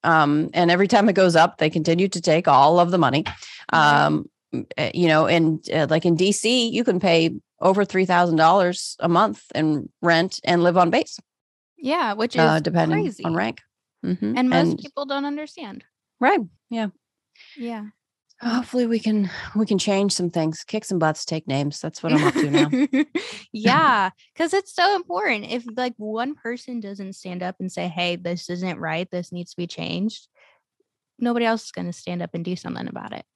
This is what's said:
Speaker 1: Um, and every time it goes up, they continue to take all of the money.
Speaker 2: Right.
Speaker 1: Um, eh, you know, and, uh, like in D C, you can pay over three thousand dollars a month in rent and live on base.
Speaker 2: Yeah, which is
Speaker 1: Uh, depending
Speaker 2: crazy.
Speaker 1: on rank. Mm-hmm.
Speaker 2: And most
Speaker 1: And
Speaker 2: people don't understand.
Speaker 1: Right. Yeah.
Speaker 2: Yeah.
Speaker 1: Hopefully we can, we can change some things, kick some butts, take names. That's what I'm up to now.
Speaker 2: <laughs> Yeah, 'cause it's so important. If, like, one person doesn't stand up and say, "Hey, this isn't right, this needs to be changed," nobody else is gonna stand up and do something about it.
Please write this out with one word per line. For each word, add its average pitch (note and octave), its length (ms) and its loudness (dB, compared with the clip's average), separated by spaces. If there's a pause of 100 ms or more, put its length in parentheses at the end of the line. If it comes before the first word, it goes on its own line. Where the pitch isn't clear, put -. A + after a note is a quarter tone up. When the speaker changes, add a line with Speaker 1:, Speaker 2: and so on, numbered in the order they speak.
Speaker 1:
Um, D#3 500 4
and E3+ 160 4
every F#3 160 4
time G#3+ 220 4
it F#3 60 2
goes F3+ 200 4
up, E3 240 4
they D#3 100 2
continue E3+ 380 0
to F3+ 140 -6
take E3 260 2
all D3 320 6
of F3 140 4
the F#3 60 2
money. D3 260 2 (480)
Speaker 2:
Right. D3 340 6
Speaker 1:
Um, D3+ 240 -2 (460)
eh, B2 180 -4
you F3 140 2
know, D#3 180 4
and, D#3+ 440 0
uh, D3+ 200 0
like E3 160 0
in E3+ 80 4
D F#3 160 2
C, A#3 380 0
you A3+ 160 -2
can F#3 160 0
pay E3 320 2 (280)
over F#3+ 240 2
three F#3+ 220 0
thousand F3 300 2
dollars F3 640 2
a E3+ 80 -2
month G3+ 340 2 (140)
in D3+ 320 -2 (120)
rent E3 440 2
and E3+ 180 2
live F3 160 4
on E3+ 120 4
base. - 280 -2 (580)
Speaker 2:
Yeah, C4+ 360 -2
which A3 240 -4
is E3 40 2
Speaker 1:
Uh, D#3+ 200 4
depending D#3+ 420 0
Speaker 2:
crazy. A#3 220 -6
Speaker 1:
on E3 100 -2
rank. G3 240 -4 (480)
Mm-hmm. G#3 320 -2
Speaker 2:
And B3+ 100 0
most E3+ 220 2
Speaker 1:
And D#3 80 -4
Speaker 2:
people C#4+ 260 -10
don't C#4 200 -6
understand. D4 580 -12 (380)
Speaker 1:
Right. D4 180 4 (320)
Yeah. A3+ 180 -4 (680)
Speaker 2:
Yeah. A#3 300 -10 (540)
Speaker 1:
Hopefully A#3+ 460 -2
we A3+ 140 0
can, G#3+ 280 0 (280)
we G#3+ 100 2
can G3 120 0
change G3 340 2
some F3 180 -2
things, D#3+ 320 -2
kick G#3+ 220 -8
some F3+ 160 -2
butts, D#3 240 0
take D#3+ 240 -6
names. C#3+ 320 -2
That's - 240 -10
what E3 80 0
I'm - 100 4
up F4 120 2
to D3+ 180 0
now. D#4 180 4
Speaker 2:
<laughs> C#4+ 840 -2
Yeah, A3+ 580 2 (260)
'cause D#4+ 180 -2
it's G4 180 -2
so G4 220 2
important. F4+ 560 -4
If, A#3+ 140 -6 (120)
like, B3 200 -4
one A3 400 -6
person A#3+ 420 -10
doesn't G3 360 -12
stand F3+ 280 -10
up F#3 160 -8
and F#3 140 -8
say, F3+ 160 -6
"Hey, F3 260 -4
this F3 340 -8
isn't F3+ 300 -6
right, E3 320 -6
this F3+ 220 -8
needs F3 200 -12
to - 40 -16
be F3 100 -6
changed," E3+ 600 -8 (920)
nobody A#3+ 280 -2
else A3+ 180 -2
is - 80 -18
gonna F3 200 -8
stand F3 300 -8
up E3+ 120 -10
and E3+ 100 -6
do F3+ 100 -4
something - 320 -8
about - 260 -12
it. - 120 -14 (120)